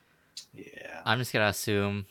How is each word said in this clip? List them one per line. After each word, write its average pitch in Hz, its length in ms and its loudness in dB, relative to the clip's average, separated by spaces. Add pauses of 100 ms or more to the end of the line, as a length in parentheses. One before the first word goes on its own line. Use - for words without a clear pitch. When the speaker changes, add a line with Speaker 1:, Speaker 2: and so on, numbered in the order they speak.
(540)
Speaker 1:
Yeah. - 520 -16
Speaker 2:
I'm 113 140 4
just 123 140 -2
gonna 110 140 4
assume 101 640 0